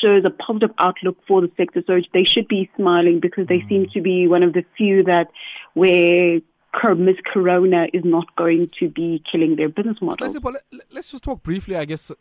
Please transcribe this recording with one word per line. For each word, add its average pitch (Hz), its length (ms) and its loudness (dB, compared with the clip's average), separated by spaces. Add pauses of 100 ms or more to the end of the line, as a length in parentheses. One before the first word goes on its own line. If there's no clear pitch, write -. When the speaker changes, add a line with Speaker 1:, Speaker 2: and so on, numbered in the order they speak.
Speaker 1:
shows 202 240 4
a 196 40 2
positive 220 480 -4
outlook 180 380 -2 (100)
for 190 140 4
the 175 160 0
sector. 175 300 -4
So 185 120 2 (140)
they 185 120 2
should - 240 0
be 196 280 -2
smiling 175 440 2
because 180 260 -4
they 180 140 0
Speaker 2:
Mm. - 80 -14
Speaker 1:
seem 196 260 0
to 190 80 -4
be 180 260 2
one 175 140 4
of 175 100 2
the 180 140 -2 (100)
few 196 280 2
that 175 260 0 (420)
where 175 680 4 (340)
co-, 208 200 2
Miss 185 300 2
Corona 180 680 2
is 175 100 -2
not 170 320 0
going 170 320 0 (100)
to 165 120 -2
be 165 320 -6 (100)
killing 160 240 0
their 156 140 -2
business 214 320 -6
model. 170 240 -6
Speaker 2:
Leslie, 285 120 -10
but 247 140 -8
let, - 300 -18 (100)
let's 302 180 -16
just 269 140 -18
talk 262 180 -8
briefly, 185 340 -8
I 151 100 -6
guess, 156 340 -12